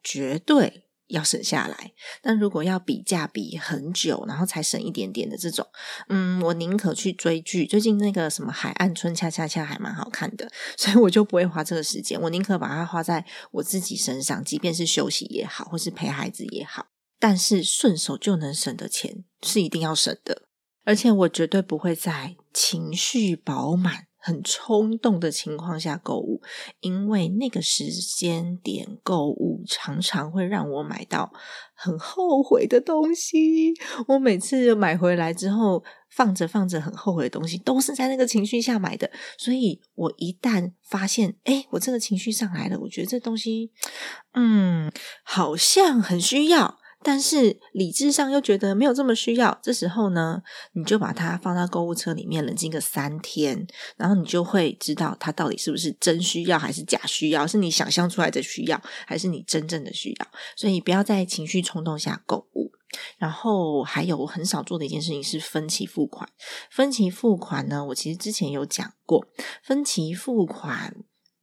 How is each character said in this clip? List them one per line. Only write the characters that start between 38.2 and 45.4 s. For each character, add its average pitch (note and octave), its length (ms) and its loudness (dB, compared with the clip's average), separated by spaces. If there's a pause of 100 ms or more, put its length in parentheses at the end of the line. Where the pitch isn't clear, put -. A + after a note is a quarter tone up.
情 G#3+ 180 2
绪 A#3 160 0
下 A#3 180 2
买 - 180 -2
的。 - 140 -2 (280)
所 B3 140 -2
以 A3+ 280 2 (140)
我 E3 220 -2
一 E3+ 160 -4
旦 F3+ 400 0 (100)
发 F#3+ 240 -4
现， G3 380 0
诶， C4+ 280 0
我 F3 60 0
这 B3+ 140 -2
个 A#3 80 0
情 G3 180 -2
绪 A3 140 -4
上 G#3+ 200 -2
来 F3 160 -4
了， - 120 -4
我 - 80 -8
觉 - 140 -8
得 - 40 -4
这 B3 140 -4
东 A3+ 160 -4
西， A3+ 340 -4 (600)
嗯， F#3 580 4 (320)
好 D#3+ 320 0